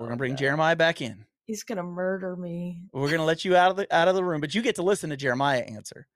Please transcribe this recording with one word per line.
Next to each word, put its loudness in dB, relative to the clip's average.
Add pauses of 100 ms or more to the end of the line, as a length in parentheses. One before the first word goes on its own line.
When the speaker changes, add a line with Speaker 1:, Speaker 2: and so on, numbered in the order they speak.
Speaker 1:
gonna -4
Speaker 2:
oh, -4
Speaker 1:
bring -2
Speaker 2:
God. -6
Speaker 1:
Jeremiah 2
back 2
in. -8 (200)
Speaker 2:
He's -8
gonna -6
murder -4
me. -8 (100)
Speaker 1:
We're 0
gonna 2
let 0
you 4
out 8
of -2
the, -2
out 6
of 4
the 0
room, 0
but -4
you 0
get 0
to -4
listen 0
to -6
Jeremiah 2
answer. -12